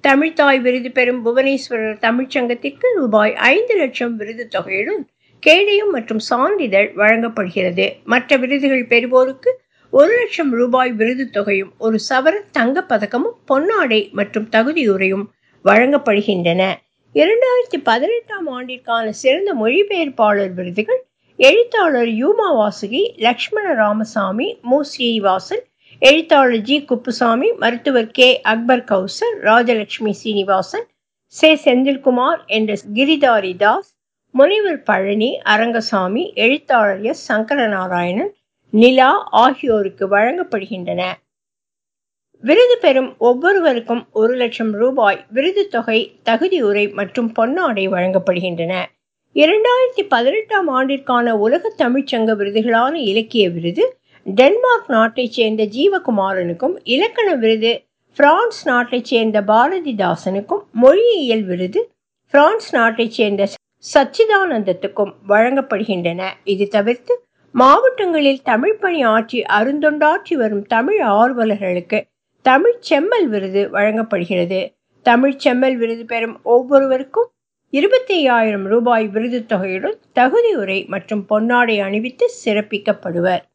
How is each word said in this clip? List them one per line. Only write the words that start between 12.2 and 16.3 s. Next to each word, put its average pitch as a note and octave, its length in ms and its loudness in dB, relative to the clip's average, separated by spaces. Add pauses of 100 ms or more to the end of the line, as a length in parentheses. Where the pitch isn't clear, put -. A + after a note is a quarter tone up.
தங்கப் C#4+ 400 -2
பதக்கமும், A#3+ 460 -4 (100)
பொன்னாடை C#4 640 0
மற்றும் G#3 400 -6
தகுதியுரையும் G3+ 760 0 (400)
வழங்கப்படுகின்றன. G3+ 1080 2 (400)